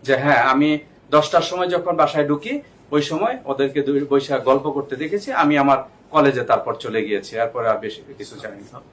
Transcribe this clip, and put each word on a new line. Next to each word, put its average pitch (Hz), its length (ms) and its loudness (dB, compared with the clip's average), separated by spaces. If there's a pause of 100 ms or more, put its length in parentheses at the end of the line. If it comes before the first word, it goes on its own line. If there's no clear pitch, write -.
যে, 135 120 2
"হ্যাঁ, 131 280 4
আমি 147 360 2 (320)
দশটার 151 300 4
সময় 180 260 -2
যখন 175 280 -2
বাসায় 151 320 2
ঢুকি, 233 340 -4 (300)
ওই 147 100 2
সময় 185 440 -2
ওদেরকে 139 360 -2
দুই 139 280 0
বৈশা 139 280 0
গল্প 135 340 0
করতে 135 240 -6
দেখেছি, 165 360 -6
আমি 147 260 2
আমার 139 200 4 (320)
কলেজে 139 340 2
তারপর 113 300 0
চলে 110 300 -4
গিয়েছি, 104 340 -6
এরপরে 117 320 -2
আর 107 80 0
বেশি 107 240 -10 (160)
কিছু 104 260 -16
জানি 101 180 -14 (120)
না।" 120 60 -18 (140)